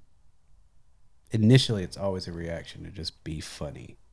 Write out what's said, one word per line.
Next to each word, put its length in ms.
initially, 520
it's 140
always 320
a 40
reaction 520
to 60
just 340
be 160
funny. 560